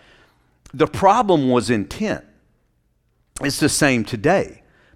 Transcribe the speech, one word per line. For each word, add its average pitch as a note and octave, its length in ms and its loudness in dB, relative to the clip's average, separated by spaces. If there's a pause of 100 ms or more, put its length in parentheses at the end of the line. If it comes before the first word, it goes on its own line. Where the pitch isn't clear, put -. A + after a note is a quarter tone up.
(720)
The C#3+ 140 0
problem F#3+ 640 2
was A#2+ 200 2
intent. A#2+ 540 -4 (1160)
It's C#3 180 -4
the D3+ 80 2
same B2+ 380 0
today. B2+ 560 -2 (340)